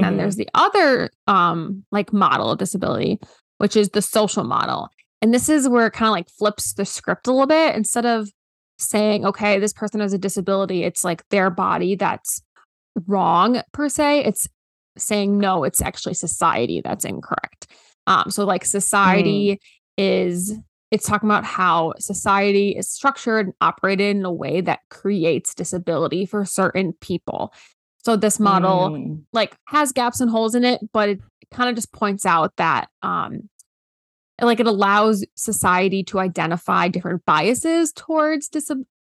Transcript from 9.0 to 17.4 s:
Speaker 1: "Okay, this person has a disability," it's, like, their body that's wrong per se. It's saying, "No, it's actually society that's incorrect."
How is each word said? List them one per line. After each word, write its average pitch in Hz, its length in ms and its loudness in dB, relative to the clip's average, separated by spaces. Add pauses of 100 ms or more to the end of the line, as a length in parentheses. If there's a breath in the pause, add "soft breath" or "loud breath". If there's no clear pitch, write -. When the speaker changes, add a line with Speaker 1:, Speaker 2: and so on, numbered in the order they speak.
Speaker 1:
"Okay, 208 360 2
this 202 120 0
person 214 280 -6
has 196 120 -2
a 202 60 -2
disability," 190 640 -2
it's, 170 220 -4
like, 175 240 -4
their 190 220 2
body 180 440 0
that's - 480 -4 (640 soft breath)
wrong 190 560 2 (100)
per 294 160 -4
se. 294 360 2
It's - 240 -2 (500)
saying, 202 400 0
"No, 190 240 2
it's - 180 0
actually - 340 -4
society - 680 -2
that's - 240 -6
incorrect." - 640 -10 (400 soft breath)